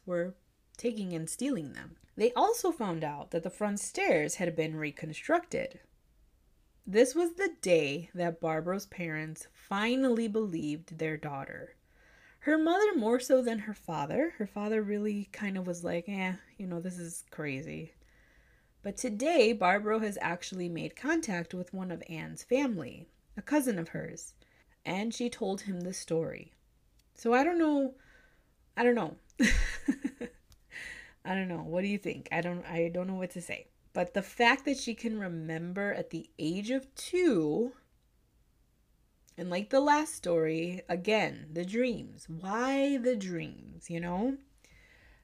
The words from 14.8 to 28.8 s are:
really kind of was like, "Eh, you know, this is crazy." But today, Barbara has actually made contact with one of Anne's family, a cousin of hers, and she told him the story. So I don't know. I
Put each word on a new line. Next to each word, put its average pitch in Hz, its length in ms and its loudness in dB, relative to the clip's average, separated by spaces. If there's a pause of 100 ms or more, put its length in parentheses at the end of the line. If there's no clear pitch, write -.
really 208 480 -2
kind 196 260 -4
of 180 80 -4
was 175 180 -6
like, 170 240 -2
"Eh, 190 260 -2 (260)
you 190 80 -8
know, 175 120 -4
this 175 200 -6
is 170 320 -10
crazy." 156 640 -8 (880)
But 202 140 -8
today, 247 540 4
Barbara 208 500 2
has 208 200 -4
actually 175 480 -4
made 160 260 -6
contact 254 600 -2
with 180 180 -8
one 185 160 -6
of 165 180 -8
Anne's 160 360 -10
family, 220 640 0 (280)
a 202 60 -10
cousin 254 380 2
of 165 100 -4
hers, - 460 -10 (500)
and 196 260 -2
she 240 160 -2
told 196 340 -4
him 190 180 -6
the 180 120 -6
story. - 640 -4 (600)
So 233 180 0
I 254 100 6
don't 349 140 2
know. 285 380 4 (800)
I 240 60 2